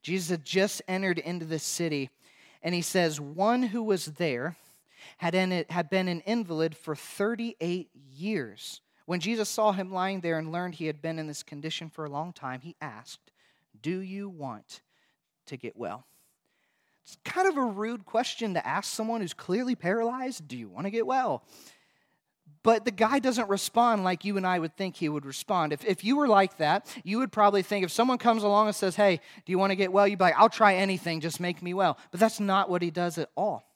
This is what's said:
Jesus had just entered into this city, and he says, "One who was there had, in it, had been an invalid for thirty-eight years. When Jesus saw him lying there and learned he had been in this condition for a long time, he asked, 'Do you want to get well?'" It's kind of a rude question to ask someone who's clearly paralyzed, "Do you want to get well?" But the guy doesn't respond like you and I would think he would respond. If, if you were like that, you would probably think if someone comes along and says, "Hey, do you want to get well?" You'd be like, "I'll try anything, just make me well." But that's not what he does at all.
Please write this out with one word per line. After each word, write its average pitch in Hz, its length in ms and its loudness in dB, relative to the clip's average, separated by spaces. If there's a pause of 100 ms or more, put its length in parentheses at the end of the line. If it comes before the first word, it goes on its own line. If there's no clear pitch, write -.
Jesus 175 280 -4
had 165 120 -2
just 190 440 0
entered 185 320 0
into 170 260 -6
this 160 160 -4
city, 147 480 -2 (540)
and 170 100 -2
he 175 80 0
says, 165 400 2
"One 190 400 0
who 233 220 -2
was 196 220 0
there 156 520 -4 (600)
had, 170 180 -2
in 185 160 2
it, 175 180 -2
had 165 220 -2
been 185 160 0
an 170 140 -4
invalid 170 540 -2
for 156 200 -8
thirty-eight 202 960 -4
years. 139 880 -8 (240)
When 180 140 -2
Jesus 208 280 -2
saw 214 260 2
him 190 200 -6
lying 190 280 -2
there 165 180 -2
and 160 120 -6
learned 175 220 -6
he 160 140 -6
had 147 160 -6
been 160 160 -4
in 156 80 -6
this 147 160 -10
condition 156 460 -10
for 156 160 -10
a 147 40 -10
long 156 240 -8
time, 127 280 -10
he 165 200 -18
asked, 123 500 -16 (480)
'Do 160 200 -4
you 190 280 -10
want 139 540 -12 (640)
to 139 100 -12
get 123 220 -10
well?'" 107 300 -10 (960)
It's - 200 -20
kind 370 240 0
of 339 100 2
a 269 60 2
rude 214 420 -4
question 220 500 -2
to 156 120 0
ask 160 240 -2
someone 226 300 -4
who's 170 140 -6
clearly 240 400 -2
paralyzed, 233 720 -2
"Do 123 100 -10
you 117 100 -10
want 101 180 -8
to 196 60 -4
get 226 140 0
well?" 247 380 0 (1200)
But 220 220 4
the 247 60 0
guy 220 260 2
doesn't 240 320 0
respond 214 540 2
like 180 200 0
you 202 140 -2
and 190 80 -2
I 180 140 2
would 160 160 -4
think 190 200 -6
he 160 140 -2
would 147 160 -4
respond. 151 480 -2
If, 143 100 -6
if 202 200 0
you 233 120 4
were 294 120 4
like 196 300 6
that, 160 280 2 (180)
you 196 140 -2
would 247 140 -2
probably 202 320 6
think 202 200 0
if 170 80 -2
someone 247 280 2
comes 226 240 4
along 208 240 4
and 208 80 -2
says, 185 200 0
"Hey, 196 240 6 (260)
do - 60 -6
you 185 60 2
want 196 140 4
to 190 40 0
get 185 160 0
well?" 202 160 8
You'd 202 120 0
be 185 60 6
like, 165 120 6
"I'll 220 120 10
try 208 260 6
anything, 180 460 0
just 160 180 -4
make 175 240 -4
me 175 100 -4
well." 185 240 2 (140)
But 180 80 -10
that's 220 200 4
not 196 300 2
what 175 140 0
he 175 80 -2
does 175 260 -2
at 160 180 -4
all. 165 300 -2 (100)